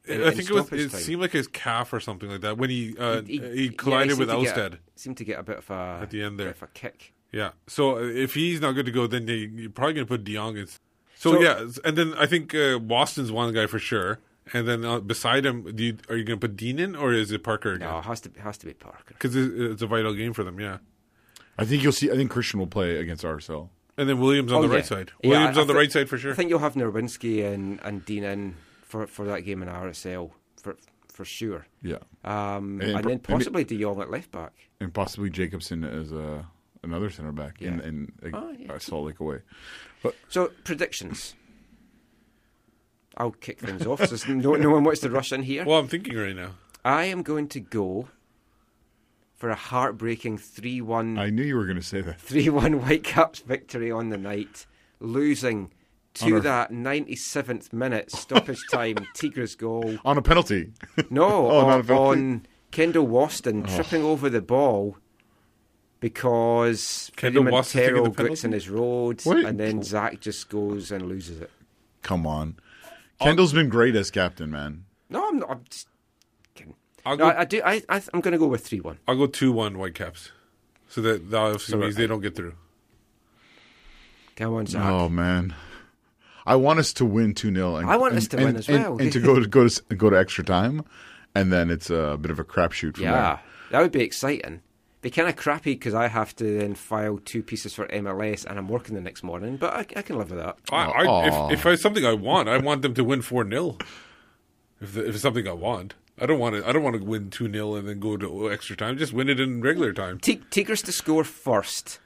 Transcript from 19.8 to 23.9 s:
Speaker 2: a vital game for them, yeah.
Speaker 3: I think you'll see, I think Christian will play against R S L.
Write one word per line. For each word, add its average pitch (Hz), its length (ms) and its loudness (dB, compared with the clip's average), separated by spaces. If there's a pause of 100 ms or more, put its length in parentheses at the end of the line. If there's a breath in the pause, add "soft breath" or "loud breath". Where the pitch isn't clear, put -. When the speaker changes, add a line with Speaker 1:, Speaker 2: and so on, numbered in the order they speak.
Speaker 2:
a 110 40 -4
vital 110 280 0
game 113 180 -4
for 110 100 -4
them, 92 160 -8
yeah. 101 200 -8 (800 soft breath)
Speaker 3:
I 110 60 0
think 135 180 2
you'll 143 80 6
see, 143 180 2
I 123 60 2
think 131 160 0
Christian 113 280 -2
will 92 80 -2
play 87 300 -2
against 85 260 -6
R 80 140 -6
S 76 120 -14
L. 78 200 -10 (280)